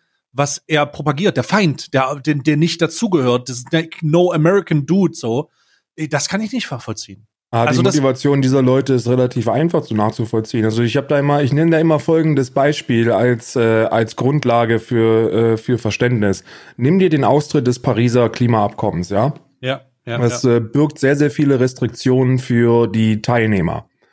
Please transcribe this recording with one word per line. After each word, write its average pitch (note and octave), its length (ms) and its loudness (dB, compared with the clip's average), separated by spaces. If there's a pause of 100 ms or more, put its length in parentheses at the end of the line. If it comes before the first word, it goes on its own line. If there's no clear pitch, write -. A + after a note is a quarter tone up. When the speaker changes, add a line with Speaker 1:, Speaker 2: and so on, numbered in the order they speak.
(320)
Speaker 1:
was C#3+ 360 -4
er D3+ 180 0
propagiert, D3+ 520 -2
der B2 60 0
Feind, F#3+ 500 -2
der, C3 260 0
der, D3 160 -2
der D3+ 220 0
nicht E3 240 0
dazugehört, C#3 680 0
das B2 80 -10
ist B2 140 -14
der D#3+ 160 -2 (140)
No E3+ 300 2
American E3 540 2
Dude, F3+ 280 2
so, B2 360 -4 (460)
ey, D#3 140 -8
das C#3+ 200 -2
kann G3 120 -4
ich A3 100 -8
nicht - 180 -6
nachvollziehen. - 580 -12 (240)
Speaker 2:
Ah, A#2 120 2
die A#2+ 60 2
Speaker 1:
Also B2+ 140 0
das F#3 120 2
Speaker 2:
Motivation C#3 460 0
dieser C3+ 200 2
Leute C3 320 2
ist A#2 140 0
relativ B2 400 0
einfach D3+ 360 0
zu - 120 -6
nachzuvollziehen. A2 680 -2
Also A2 160 0
ich A#2+ 160 0
hab C3+ 100 -2
da D3 120 0
immer, C#3+ 220 0
ich C3 120 0
nenne E3 180 2
da D#3+ 80 2
immer D#3+ 200 2
folgendes D#3 520 0
Beispiel C3 600 0
als, A#2 440 0
äh, A2+ 300 2
als A2+ 300 -2
Grundlage A#2+ 640 0
für, A2+ 520 0
äh, A2+ 260 2
für A#2 200 -2
Verständnis. G#2 680 -2 (320)
Nimm D3+ 240 2
dir F#3 100 4
den D3+ 140 2
Austritt C#3 440 0
des A#2+ 120 0
Pariser A#2 500 2
Klimaabkommens, G2+ 800 -2
ja? A2+ 260 0 (260)
Speaker 1:
Ja, C3 200 -6 (240)
ja, A#2+ 120 -8
Speaker 2:
Das, A#2+ 260 0
Speaker 1:
ja. A#2+ 140 4
Speaker 2:
äh, - 20 0
birgt C#3+ 400 -2
sehr, C3+ 160 2
sehr D3 160 2
viele C#3 280 0
Restriktionen B2+ 800 0
für A#2 480 2
die A2 340 0
Teilnehmer. G#2+ 680 0 (260)